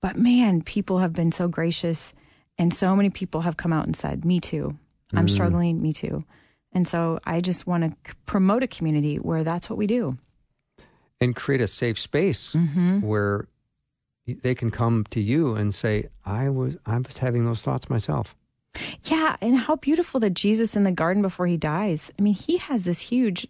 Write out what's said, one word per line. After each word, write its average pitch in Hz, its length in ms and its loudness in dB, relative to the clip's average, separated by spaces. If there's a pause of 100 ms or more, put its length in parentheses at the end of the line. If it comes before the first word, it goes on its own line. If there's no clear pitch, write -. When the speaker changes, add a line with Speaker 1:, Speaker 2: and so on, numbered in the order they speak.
Speaker 1:
But 190 140 -4
man, 240 460 6
people 190 360 -2
have 175 160 2
been 170 180 2
so 175 160 0
gracious. 165 640 -2 (460)
And 170 160 4
so 190 200 2
many 202 140 4
people 180 320 -4
have 165 160 -2
come 170 160 -2
out 156 140 0
and 160 100 -2
said, - 300 -6
"Me 180 120 4
too. 147 380 -4 (380)
I'm 196 120 4
Speaker 2:
Mm. - 40 4
Speaker 1:
struggling. 175 500 2
Me 156 140 -2
too." - 300 -6 (480)
And 180 140 2
so 165 380 -2
I 165 160 -2
just 180 260 -2
wanna 170 220 0 (180)
c-, - 60 -18 (140)
promote 202 360 4
a 254 40 -2
community 151 500 0
where 160 280 -2
that's 170 260 -4
what 220 80 -6
we 208 80 0
do. 190 320 0 (1040)
Speaker 2:
And 123 120 2
create 135 280 0
a 110 40 2
safe 117 320 -2
space - 540 -2
Speaker 1:
Mm-hmm. 175 480 2
Speaker 2:
where 104 480 0 (760)
y-, 120 160 -6
they 127 120 2
can 117 160 -2
come 117 400 2
to 113 100 -2
you 123 340 2
and 104 200 -2
say, 107 340 -2 (180)
"I 120 240 -2
was, 131 340 -2
I 117 140 -2
was - 200 -6
having 120 280 0
those 117 160 -2
thoughts 131 260 -4
myself." 123 480 -4 (680)
Speaker 1:
Yeah, 311 360 0
and 240 160 2
how 262 200 2
beautiful 302 440 0
that 202 140 2
Jesus 220 420 0
in 202 80 4
the 190 80 2
garden 180 300 2
before 180 240 -2
he 175 100 2
dies, 156 640 -2
I 202 40 2
mean, 208 120 4
he 349 240 -2
has 254 240 -2
this 175 180 -2
huge 233 500 0